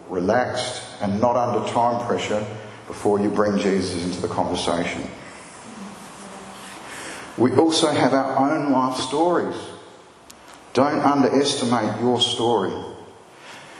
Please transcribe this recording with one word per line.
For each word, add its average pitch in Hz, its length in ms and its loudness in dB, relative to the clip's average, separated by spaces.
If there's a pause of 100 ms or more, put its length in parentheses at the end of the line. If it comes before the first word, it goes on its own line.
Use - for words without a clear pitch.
relaxed, 101 760 0 (180)
and 104 200 -2
not 123 160 4
under 117 360 0
time 120 360 2
pressure 104 360 -2 (440)
before 104 320 2
you 104 100 2
bring 101 280 2
Jesus 92 460 0
into 90 160 -4
the 104 140 -4
conversation. 87 760 -2 (2250)
We 123 120 6
also 160 380 6
have 135 220 2
our 135 380 2
own 147 200 0
life 131 280 2
stories. 147 580 0 (1200)
Don't 147 260 2
underestimate 123 960 2
your 123 220 2
story 113 500 2 (1080)